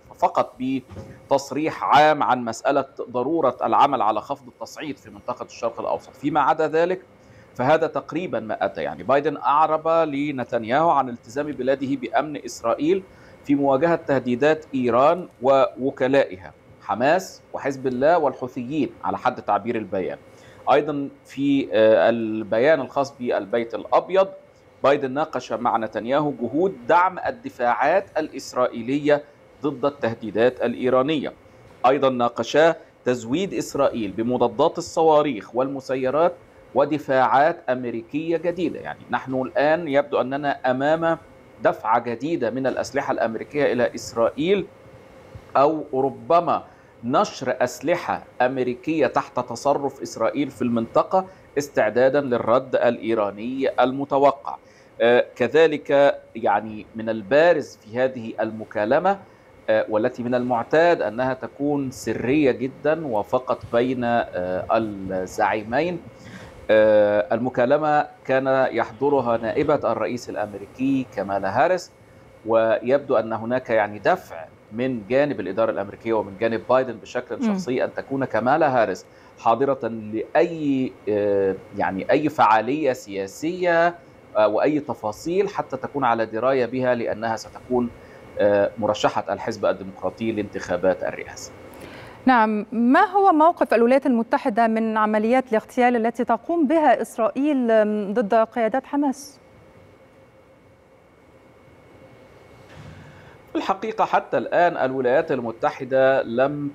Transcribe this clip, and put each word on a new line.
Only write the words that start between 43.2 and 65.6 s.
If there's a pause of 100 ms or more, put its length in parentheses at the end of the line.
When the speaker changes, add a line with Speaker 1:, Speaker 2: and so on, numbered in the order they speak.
Speaker 1:
إلى
إسرائيل، (920)
أو (100)
ربما (400)
نشر
أسلحة (180)
أمريكية
تحت
تصرف
إسرائيل
في
المنطقة (320)
استعدادا
للرد
الإيراني
المتوقع. (440)
آه، (120)
كذلك (160)
يعني (100)
من
البارز
في
هذه
المكالمة، (520)
آه،
والتي
من
المعتاد
أنها
تكون
سرية
جدًا
وفقط (140)
بين،
آه، (100)
الزعيمين، (720)